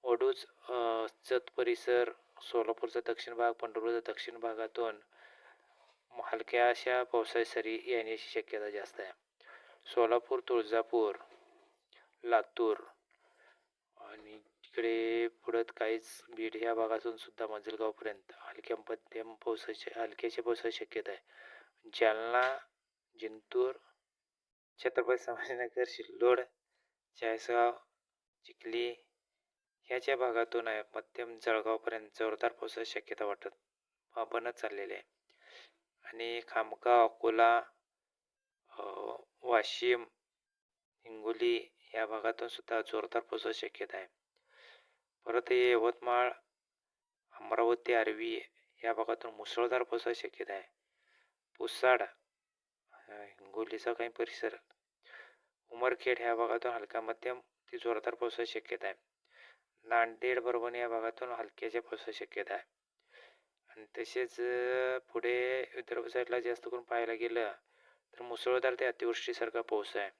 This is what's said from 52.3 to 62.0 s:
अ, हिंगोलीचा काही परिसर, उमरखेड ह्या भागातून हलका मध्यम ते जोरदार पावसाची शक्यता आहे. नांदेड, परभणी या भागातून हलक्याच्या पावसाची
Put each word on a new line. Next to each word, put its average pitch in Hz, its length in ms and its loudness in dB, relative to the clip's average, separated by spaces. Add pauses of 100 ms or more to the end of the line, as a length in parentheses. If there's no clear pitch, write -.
अ, - 200 -20
हिंगोलीचा 104 840 -6
काही 117 160 -4
परिसर, - 460 -4 (1120)
उमरखेड 123 500 2
ह्या 117 160 2
भागातून 117 380 0
हलका 113 280 -6
मध्यम 123 380 -6
ते - 380 -18
जोरदार 117 360 -2
पावसाची 117 460 -4
शक्यता - 280 -6
आहे. 95 80 -6 (880)
नांदेड, 117 560 2
परभणी 120 400 -2
या 120 100 -2
भागातून 117 400 -4
हलक्याच्या 113 520 -6
पावसाची - 320 -10